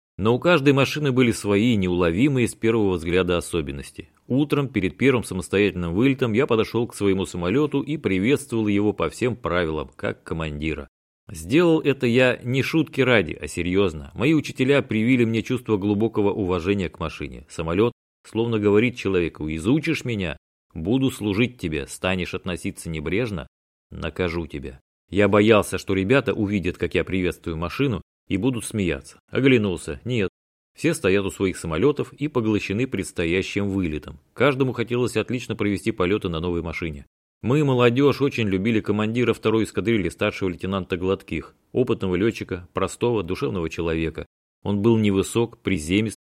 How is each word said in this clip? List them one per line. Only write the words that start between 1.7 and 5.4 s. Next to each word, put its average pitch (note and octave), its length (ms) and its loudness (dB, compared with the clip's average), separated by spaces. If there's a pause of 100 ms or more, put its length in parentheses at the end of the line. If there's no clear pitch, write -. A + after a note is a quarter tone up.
неуловимые F#2 720 2
с - 80 -8
первого A2 380 2
взгляда F2 440 0
особенности. D2 760 -6 (180)
Утром, C#3+ 400 0
перед F#2 280 -2
первым B2+ 280 2
самостоятельным F2 680 0